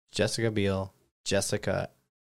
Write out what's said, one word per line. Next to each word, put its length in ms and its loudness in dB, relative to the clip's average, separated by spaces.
Jessica 400 0
Biel, 420 0
Jessica 640 0